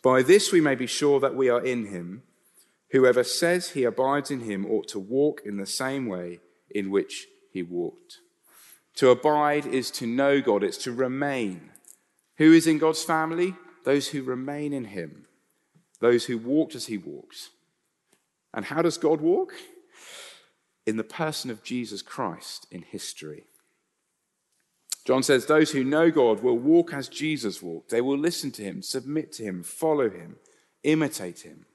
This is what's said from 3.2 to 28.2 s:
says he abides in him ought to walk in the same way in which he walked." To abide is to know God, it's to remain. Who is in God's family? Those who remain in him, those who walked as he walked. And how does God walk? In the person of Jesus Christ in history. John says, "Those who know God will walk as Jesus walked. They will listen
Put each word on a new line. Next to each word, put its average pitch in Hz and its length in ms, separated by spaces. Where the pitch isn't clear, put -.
says 175 480
he 135 120
abides 135 480
in 131 100
him 101 240
ought - 240
to 104 100
walk 131 460
in 101 120
the 98 100
same 135 400
way 87 320
in 101 180
which - 380
he 92 100
walked." 87 580
To 131 140
abide 147 560
is 131 260
to 120 160
know 139 340
God, 104 220
it's 92 160
to 127 120
remain. 127 800
Who 156 140
is 165 160
in 151 120
God's 156 240
family? 165 520
Those 139 260
who 139 140
remain 143 500
in 127 120
him, 82 420
those 120 260
who 120 120
walked 135 380
as 120 120
he 110 100
walked. - 520
And 98 120
how 151 160
does 170 160
God 156 240
walk? 190 320
In 110 120
the 110 60
person 151 480
of 107 120
Jesus 110 380
Christ - 680
in 87 100
history. - 640
John 131 180
says, 135 220
"Those 156 260
who 135 120
know 156 280
God 117 300
will 123 160
walk 165 340
as 139 160
Jesus 135 540
walked. 82 280
They 117 120
will 139 160
listen 147 360